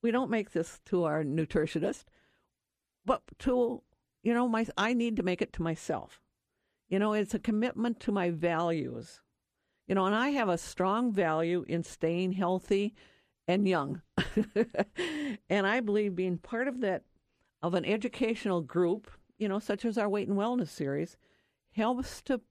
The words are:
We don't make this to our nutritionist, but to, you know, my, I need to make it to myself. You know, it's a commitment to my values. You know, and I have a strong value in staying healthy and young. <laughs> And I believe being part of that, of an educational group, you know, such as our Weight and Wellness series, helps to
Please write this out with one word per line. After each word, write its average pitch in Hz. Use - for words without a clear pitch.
We 233
don't 247
make 220
this -
to 180
our 156
nutritionist, 156
but -
to, 247
you 233
know, 247
my, 226
I 220
need 233
to 202
make 180
it -
to -
myself. -
You 190
know, 214
it's 214
a 208
commitment 226
to -
my 180
values. 160
You 196
know, 190
and 202
I 247
have 262
a 175
strong 214
value 170
in 170
staying 175
healthy 190
and 196
young. 160
<laughs> -
And 196
I 226
believe 208
being 180
part 240
of 254
that, 196
of 170
an 180
educational 220
group, 175
you 208
know, 196
such 202
as 226
our 208
Weight 202
and 196
Wellness 233
series, 143
helps 240
to 254